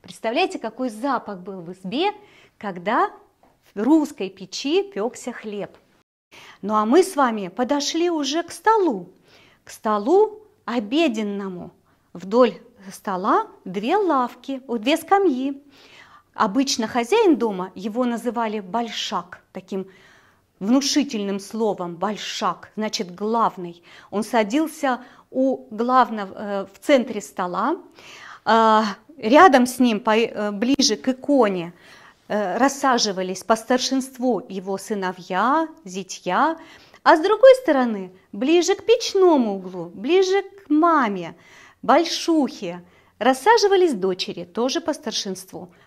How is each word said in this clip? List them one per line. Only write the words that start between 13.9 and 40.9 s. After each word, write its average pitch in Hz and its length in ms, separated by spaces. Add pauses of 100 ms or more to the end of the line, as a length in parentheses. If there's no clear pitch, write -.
лавки, 269 680
о, 233 100
две 262 200
скамьи. 302 680 (680)
Обычно 220 540
хозяин 294 500
дома, 190 380
его 214 300
называли 233 540
большак, 202 840 (120)
таким 190 340 (720)
внушительным 220 800
словом 196 560
«большак», 185 800
значит 214 380
«главный». 196 680 (280)
Он 202 120
садился 247 760 (340)
у 262 340
главного, 226 640
э, 202 400
в - 60
центре 226 420
стола. 196 560 (680)
Э, 220 380 (340)
рядом 247 480
с 247 140
ним, 233 200
по, 220 160
э, 208 360
ближе 214 440
к - 140
иконе, 208 640 (540)
э, 202 300
рассаживались 233 840
по 220 140
старшинству 247 880
его 190 300
сыновья, 196 880 (160)
зятья, 190 720 (460)
а 320 140
с - 20
другой 415 360
стороны, 233 560 (200)
ближе 320 440
к - 100
печному 359 720
углу, 180 380
ближе 370 480
к - 280
маме, 277 640 (460)